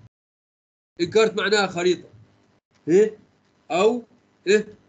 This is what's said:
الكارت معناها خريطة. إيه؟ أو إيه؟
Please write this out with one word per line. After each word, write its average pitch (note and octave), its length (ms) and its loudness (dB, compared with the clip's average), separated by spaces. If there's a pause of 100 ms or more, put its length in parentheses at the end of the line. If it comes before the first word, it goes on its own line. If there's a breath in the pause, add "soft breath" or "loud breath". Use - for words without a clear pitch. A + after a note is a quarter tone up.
(1000)
الكارت G3 360 0
معناها G3 300 0
خريطة. F3 420 -4 (800)
إيه؟ G#3 320 2 (520)
أو A3 320 0 (440)
إيه؟ G#3 300 0 (120)